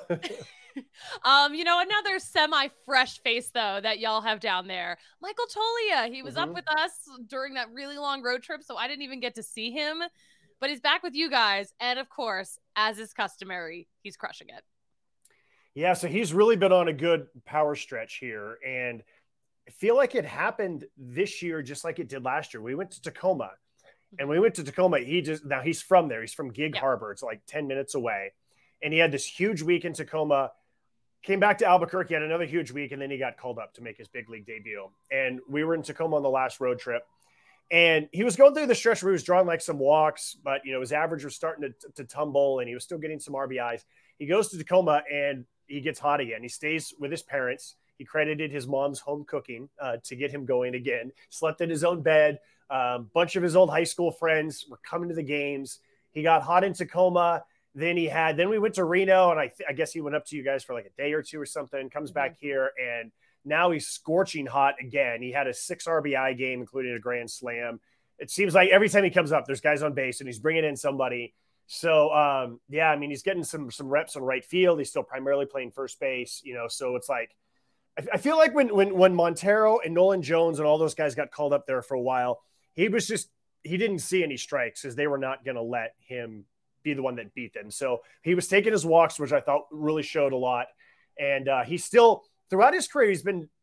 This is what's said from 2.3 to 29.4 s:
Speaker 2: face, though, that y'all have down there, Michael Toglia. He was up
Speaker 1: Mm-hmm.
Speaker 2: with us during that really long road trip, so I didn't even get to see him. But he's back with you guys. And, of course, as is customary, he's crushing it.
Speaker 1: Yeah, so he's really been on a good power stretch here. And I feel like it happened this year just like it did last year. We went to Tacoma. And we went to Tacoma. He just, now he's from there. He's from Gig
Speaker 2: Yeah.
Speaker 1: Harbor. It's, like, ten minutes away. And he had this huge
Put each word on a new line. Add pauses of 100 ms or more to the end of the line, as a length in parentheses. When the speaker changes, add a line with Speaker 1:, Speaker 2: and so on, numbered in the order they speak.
Speaker 2:
face,
though,
that
y'all
have
down
there, (240)
Michael
Toglia.
He
was
up
Speaker 1:
Mm-hmm.
Speaker 2:
with (140)
us (340)
during
that
really
long
road
trip,
so
I
didn't
even
get
to
see
him. (600)
But
he's
back
with
you
guys.
And,
of
course, (160)
as
is
customary, (160)
he's
crushing
it. (1120)
Speaker 1:
Yeah,
so
he's
really
been
on
a
good (180)
power
stretch
here. (100)
And (640)
I
feel
like
it
happened (100)
this
year
just
like
it
did
last
year.
We
went
to
Tacoma. (680)
And
we
went
to
Tacoma.
He
just,
now
he's
from
there.
He's
from
Gig
Speaker 2:
Yeah.
Speaker 1:
Harbor.
It's,
like,
ten
minutes
away. (500)
And
he
had
this
huge